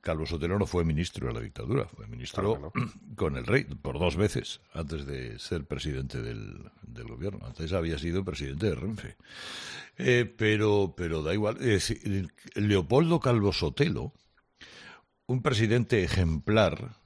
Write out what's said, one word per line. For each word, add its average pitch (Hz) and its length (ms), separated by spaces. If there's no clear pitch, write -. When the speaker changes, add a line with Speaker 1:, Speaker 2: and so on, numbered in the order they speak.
Speaker 1:
Calvo 80 240
Sotelo 85 320
no 101 80
fue 87 180
ministro 80 440
de - 60
la - 80
dictadura, - 440
fue - 220
ministro - 500
Speaker 2:
Claro 71 160
que - 60
no. - 200
Speaker 1:
<clears throat> - 160
con 76 220
el 60 80
rey 131 200
por 69 340
dos 82 180
veces - 420
antes 78 320
de 64 320
ser 78 280
presidente 67 560
del, 53 500
del 117 260
gobierno. 95 380
Antes 80 280
había 82 260
sido 85 260
presidente 73 420
de 85 80
Renfe. 98 400
Eh, 123 400
pero, 104 600
pero 80 260
da 80 100
igual. 104 280
Eh, 110 180
si, - 200
Leopoldo 107 640
Calvo 107 340
Sotelo, - 600
un 123 160
presidente 113 600
ejemplar 90 920